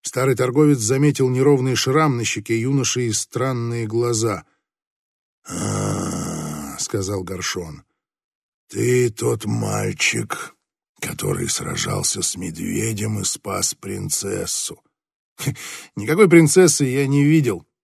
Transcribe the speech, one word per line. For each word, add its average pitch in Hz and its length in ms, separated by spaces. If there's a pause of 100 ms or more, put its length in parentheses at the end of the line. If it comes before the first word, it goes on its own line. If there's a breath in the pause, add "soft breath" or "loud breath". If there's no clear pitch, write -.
Старый 131 340
торговец 131 440
заметил 135 500
неровный 131 460
шрам 135 420
на 113 80
щеке 113 340
юноши 127 480
и 107 60
странные 117 760
глаза. 113 580 (1000)
«А, — 90 1300
сказал 98 440
Горшон, — 87 600 (880)
ты 123 400
тот 117 360
мальчик, 104 1080 (440)
который - 500
сражался - 720
с - 140
медведем 101 840
и 98 40
спас 95 500
принцессу». 98 1080 (560)
<laughs> - 80 (500 loud breath)
Никакой 156 340
принцессы 165 560
я 135 220
не 143 160
видел, 143 440 (160)